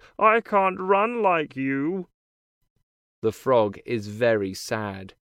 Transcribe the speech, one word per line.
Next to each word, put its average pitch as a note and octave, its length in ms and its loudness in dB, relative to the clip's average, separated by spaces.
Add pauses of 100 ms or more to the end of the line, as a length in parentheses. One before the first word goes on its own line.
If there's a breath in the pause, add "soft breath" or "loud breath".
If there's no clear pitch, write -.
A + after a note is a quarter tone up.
(180 soft breath)
I A3 220 4
can't F#3+ 400 0
run G3+ 420 0
like F3 320 2
you. C#3 540 -4 (1120)
The A2 120 0
frog A2 520 2
is G#2+ 240 -6
very G#2+ 460 0
sad. G2 600 -8 (100)